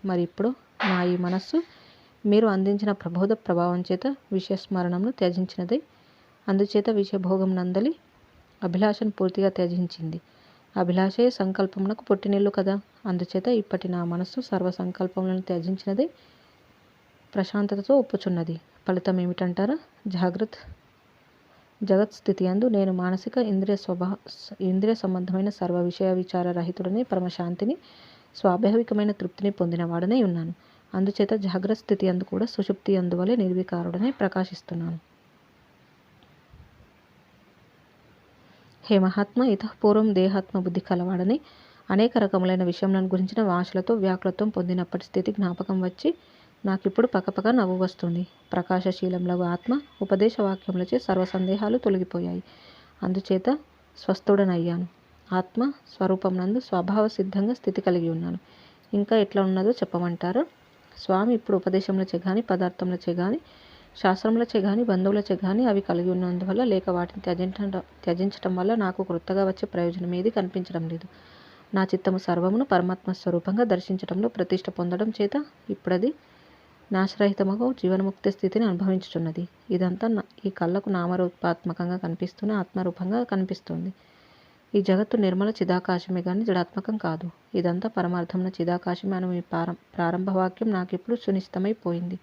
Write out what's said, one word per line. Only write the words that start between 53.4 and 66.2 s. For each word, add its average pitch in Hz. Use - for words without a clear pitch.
స్వస్థుడనయ్యాను. 180
ఆత్మ 190
స్వరూపమునందు 190
స్వభావ 202
సిద్ధంగా 196
స్థితి 190
కలిగి 175
ఉన్నాను. 170
ఇంకా 202
ఎట్లా 202
ఉన్నదో 190
చెప్పమంటారా? 175
స్వామి, 202
ఇప్పుడు 214
ఉపదేశములచే 190
గాని, 196
పదార్థములచే 180
గాని, 190
శాస్త్రములచే 226
గాని, 202
బంధువులచే 196
గాని 208
అవి 202
కలిగి 175
ఉన్నందువల్ల 185